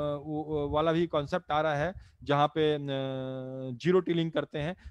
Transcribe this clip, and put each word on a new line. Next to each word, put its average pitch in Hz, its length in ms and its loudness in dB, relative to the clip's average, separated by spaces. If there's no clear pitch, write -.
वो, 151 460 -4
वाला 156 220 2
भी 165 160 2
कॉन्सेप्ट 156 440 -2
आ 151 100 4
रहा 156 140 2
है, 156 180 0
जहाँ 143 240 4
पे, 151 280 2
अ, 147 40 -2
जीरो 175 260 4
टिलिंग 170 320 0
करते 151 280 -2
हैं। 160 160 -4